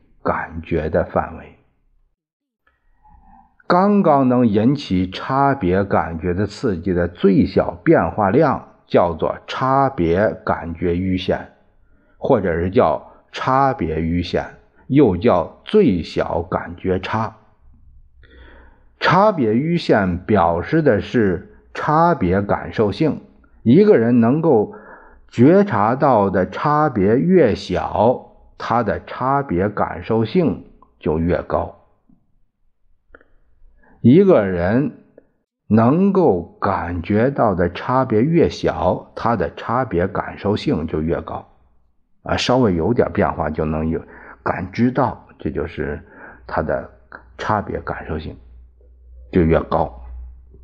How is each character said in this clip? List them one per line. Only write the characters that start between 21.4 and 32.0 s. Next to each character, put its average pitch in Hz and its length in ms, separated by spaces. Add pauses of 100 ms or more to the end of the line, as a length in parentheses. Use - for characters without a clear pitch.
差 165 420
别 92 280
感 87 320
受 104 180
性， 143 300 (400)
一 165 240
个 202 100
人 120 240
能 131 220
够 123 320 (560)
觉 160 320
察 120 320
到 127 360
的 92 180
差 151 400
别 110 300
越 160 360
小， 85 800 (240)
他 117 260
的 90 220
差 139 380
别 85 260
感 - 340
受 113 220
性 139 400 (340)
就 80 200
越 82 240
高。 - 420 (2250)